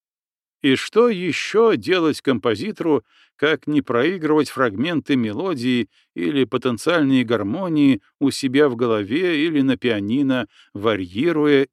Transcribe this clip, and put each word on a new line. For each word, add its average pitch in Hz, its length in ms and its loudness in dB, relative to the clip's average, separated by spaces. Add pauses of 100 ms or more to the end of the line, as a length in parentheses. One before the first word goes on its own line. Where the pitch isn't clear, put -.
(600)
И 135 160 2
что 240 320 2
ещё 175 680 0
делать 156 460 0
композитору, 135 840 -2 (320)
как 151 300 -2
не 151 160 0
проигрывать 151 680 0
фрагменты 131 680 -2
мелодии 123 720 -2 (260)
или 151 300 -2
потенциальные 131 800 0
гармонии 135 760 0 (180)
у 139 120 2
себя 139 380 2
в 120 80 -2
голове 127 680 0
или 151 140 0
на 135 160 2
пианино, 120 720 -2 (240)
варьируя 131 1000 0